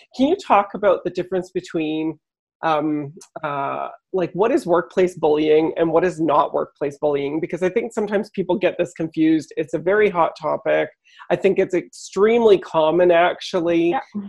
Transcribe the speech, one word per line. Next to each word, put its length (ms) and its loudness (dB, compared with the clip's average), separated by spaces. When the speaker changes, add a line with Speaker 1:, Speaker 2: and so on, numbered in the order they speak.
Speaker 1:
Can 120 0
you 80 2
talk 400 0
about 280 0
the 60 -4
difference 400 -6
between, 680 -6
um, 520 -2
uh, 460 -6
like, 220 -4
what 180 0
is 140 0
workplace 500 0
bullying 640 2
and 140 2
what 120 4
is 160 -2
not 340 2
workplace 460 -6
bullying? 400 -2
Because 240 -6
I 60 2
think 240 -4
sometimes 380 -4
people 260 -2
get 200 0
this 160 -4
confused. 600 0
It's 180 -6
a 60 -2
very 300 2
hot 300 2
topic. 500 -2
I 60 0
think 200 0
it's 160 -2
extremely 840 2
common, 540 2
actually, 800 2
Speaker 2:
Yeah. 100 -4